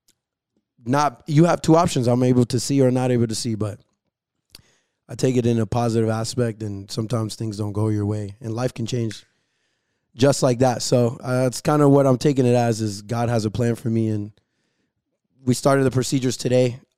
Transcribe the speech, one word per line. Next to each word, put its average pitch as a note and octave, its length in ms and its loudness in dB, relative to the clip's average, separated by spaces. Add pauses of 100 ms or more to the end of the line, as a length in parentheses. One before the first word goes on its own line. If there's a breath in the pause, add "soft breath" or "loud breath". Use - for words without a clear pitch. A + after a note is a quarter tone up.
(840)
not, C#3+ 420 0
you D#3 180 4
have E3+ 180 2
two D#3+ 140 6
options. E3 320 2
I'm B2 140 2
able B2 240 4
to A#2+ 140 -2
see C#3 200 0
or B2+ 100 4
not B2+ 200 0
able A#2 160 2
to G#2+ 80 -6
see, A2+ 200 -6
but G#2 240 -8 (1300 soft breath)
I B2+ 60 -12
take C3 220 0
it A#2 100 0
in A#2 120 2
a A2 80 0
positive A#2 420 0
aspect, A2+ 540 -4
and G2 280 -12
sometimes A2 440 -6
things G#2+ 220 -8
don't G#2 160 -6
go G#2+ 160 -2
your G#2 180 -2
way, G#2 340 -8
and A2 140 -10
life B2 200 -4
can A#2 120 -8
change A#2 380 -6 (920)
just C3+ 280 2
like B2+ 160 2
that. B2 240 2
So, B2 400 0
uh, B2+ 220 -2
that's B2+ 160 -4
kinda D3+ 280 4
what C#3 180 6
I'm C3 120 4
taking C#3 280 2
it A#2+ 80 4
as, A#2 260 0
is G#2 220 -6
God A#2 260 -4
has A#2 160 0
a A2 60 -2
plan A#2 240 -2
for A2+ 140 -6
me. A2+ 200 0
And G#2 240 -6 (1120)
we B2 100 2
started C#3 300 2
the C3 60 2
procedures B2+ 460 -2
today. B2+ 440 0 (180)